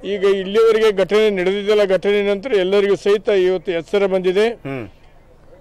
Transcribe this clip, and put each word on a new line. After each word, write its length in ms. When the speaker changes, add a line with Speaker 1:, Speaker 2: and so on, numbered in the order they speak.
Speaker 1:
ಈಗ 200
ಇಲ್ಲಿಯವರೆಗೆ 680
ಘಟನೆ 380
ನಡೆದಿದ್ದಲ್ಲ, 540
ಘಟನೆ 500
ನಂತರ 180
ಎಲ್ಲರಿಗೂ 440
ಸಹಿತ 320
ಇವತ್ತು 440
ಎಚ್ಚರ 340
ಬಂದಿದೆ. 420
Speaker 2:
ಹ್ಮ್. 400